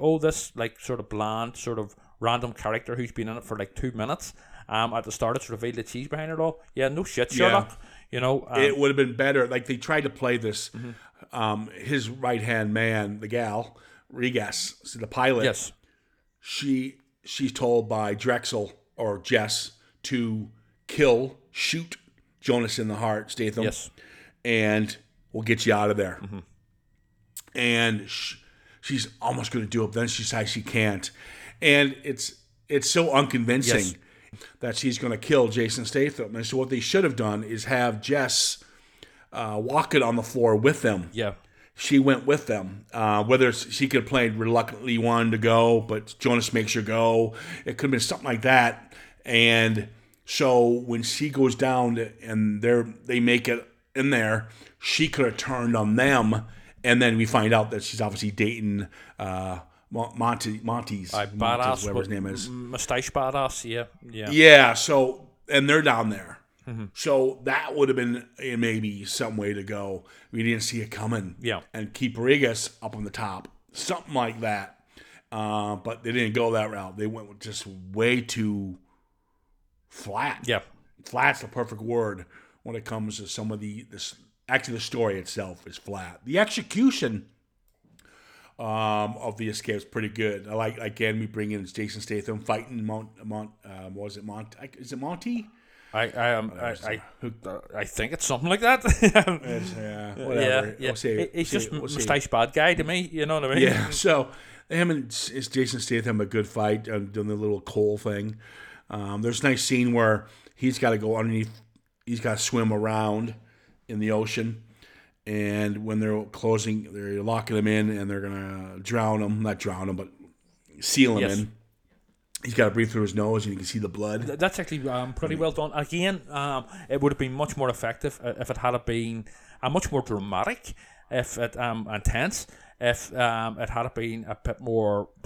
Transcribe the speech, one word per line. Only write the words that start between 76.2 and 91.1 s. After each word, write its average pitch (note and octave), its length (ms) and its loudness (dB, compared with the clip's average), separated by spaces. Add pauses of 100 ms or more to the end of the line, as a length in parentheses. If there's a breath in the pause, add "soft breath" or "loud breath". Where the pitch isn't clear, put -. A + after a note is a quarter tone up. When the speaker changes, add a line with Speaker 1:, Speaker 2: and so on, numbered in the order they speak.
Speaker 2:
go A#2 180 2
that G#2+ 180 2
route. G2 280 -10
They G#2+ 80 -2
went A2 240 -8
with G#2 100 -20
just G#2+ 260 -10
way G2+ 540 0
too G#2 560 -4 (1120)
flat. A#2 580 -6
Speaker 1:
Yeah. A2+ 140 0 (460)
Speaker 2:
Flat's C3+ 340 0
the A2 80 -12
perfect A2+ 320 -6
word A2 460 -2 (380 soft breath)
when A#2 120 -10
it A2 80 -10
comes G#2+ 320 -6
to G#2 100 -12
some A2 240 -6
of G#2 100 -6
the, G#2 300 -10
this, - 240 -10 (320)
actually B2+ 280 0
the A2 60 -6
story A2 380 0
itself F#2 480 -10
is - 120 -16
flat. F2+ 480 -12
The D3 120 0
execution, G#3+ 920 0 (1300 soft breath)
um, A2 600 -2
of A2 180 -6
the A2 120 -4
escape G#2 280 -4
is G2 80 -8
pretty G#2+ 240 -4
good. G#2 400 -4
I G#2+ 60 -6
like, A2+ 240 -2
again, A2 420 -2